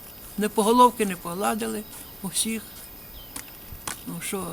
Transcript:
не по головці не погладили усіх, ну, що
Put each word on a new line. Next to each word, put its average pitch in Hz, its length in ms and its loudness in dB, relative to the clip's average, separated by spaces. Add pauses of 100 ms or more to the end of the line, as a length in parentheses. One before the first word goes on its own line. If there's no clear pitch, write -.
(380)
не 208 100 2
по 214 140 4
головці 240 440 8
не 185 100 -2
погладили 214 680 -2 (400)
усіх, 220 400 -2 (1400)
ну, 170 140 -6
що 190 320 -4